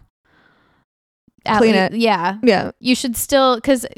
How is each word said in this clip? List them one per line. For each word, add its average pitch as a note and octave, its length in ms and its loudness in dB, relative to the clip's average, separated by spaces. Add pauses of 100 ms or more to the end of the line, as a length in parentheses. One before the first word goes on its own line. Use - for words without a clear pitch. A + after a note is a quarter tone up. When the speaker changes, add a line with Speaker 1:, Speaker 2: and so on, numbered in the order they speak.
(1500)
Speaker 1:
at G#3+ 140 0
Speaker 2:
Clean A3 140 4
Speaker 1:
lea-, F#3+ 60 4
Speaker 2:
it. F#3 160 0
Speaker 1:
yeah. G3+ 480 -2
Speaker 2:
Yeah. F#3+ 360 2
Speaker 1:
You B3 160 -2
should A#3+ 200 -6
still, C4 460 0
'cause C4 240 -2 (120)